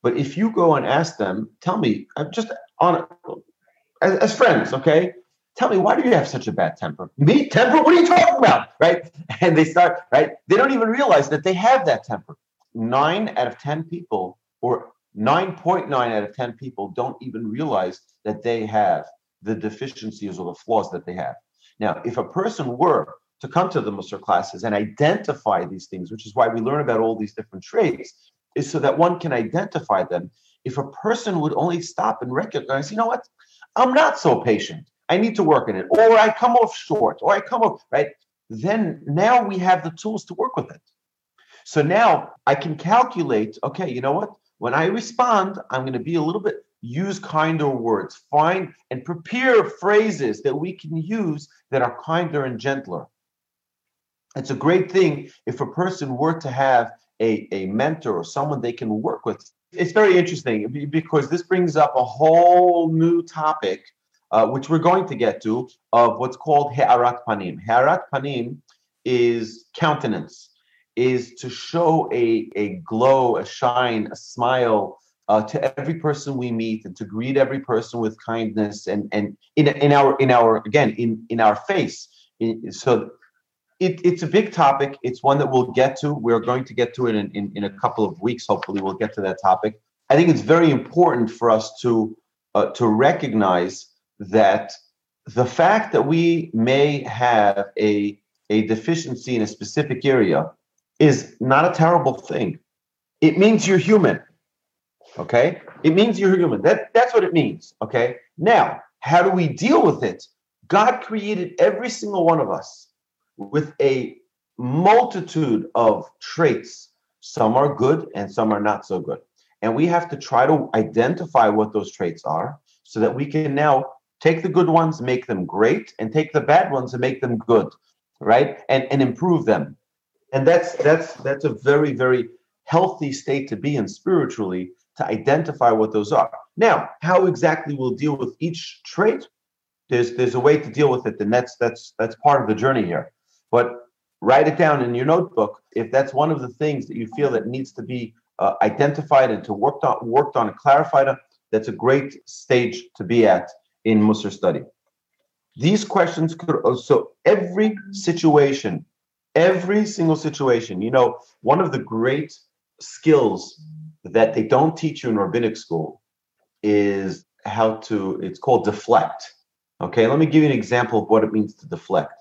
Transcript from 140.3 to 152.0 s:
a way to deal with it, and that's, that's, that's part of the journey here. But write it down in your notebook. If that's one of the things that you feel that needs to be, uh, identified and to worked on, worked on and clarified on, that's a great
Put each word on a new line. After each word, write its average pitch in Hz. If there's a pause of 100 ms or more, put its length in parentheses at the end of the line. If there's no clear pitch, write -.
a 127
way 147
to 147
deal 139
with 123
it, -
and 104
that's, 123
that's, -
that's 113
part 143
of 104
the 110
journey 123
here. - (400)
But 120 (340)
write 135
it 151
down 151
in 120
your 131
notebook. 156 (140)
If 110
that's 135
one 151
of 143
the 123
things 151
that -
you 110
feel 143
that 107
needs 131
to 120
be, 117 (240)
uh, -
identified 139
and 101
to 107
worked 110
on, 135 (100)
worked 139
on 117
and 95
clarified 143
on, 135 (340)
that's 110
a 113
great 135